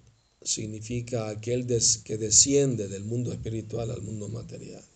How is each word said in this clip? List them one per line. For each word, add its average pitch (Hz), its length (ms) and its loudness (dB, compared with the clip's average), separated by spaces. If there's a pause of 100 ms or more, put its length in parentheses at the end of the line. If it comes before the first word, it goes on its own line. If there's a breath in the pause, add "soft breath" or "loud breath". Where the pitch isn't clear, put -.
(420)
significa 113 880 -4
aquel 120 360 -2
des-, 120 300 4
que 107 220 -6
desciende 113 720 6
del 98 160 -6
mundo 117 280 -2
espiritual 113 580 -4
al - 120 -6
mundo 107 260 -8
material, - 560 -10 (120)